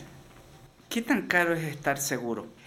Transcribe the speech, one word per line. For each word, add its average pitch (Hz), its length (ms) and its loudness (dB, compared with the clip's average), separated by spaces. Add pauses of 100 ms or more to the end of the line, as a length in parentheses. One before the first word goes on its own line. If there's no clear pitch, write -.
(920)
¿Qué 233 100 -2
tan 233 260 0
caro 170 280 4
es 156 100 -2
estar 139 340 0
seguro? 117 500 -2 (180)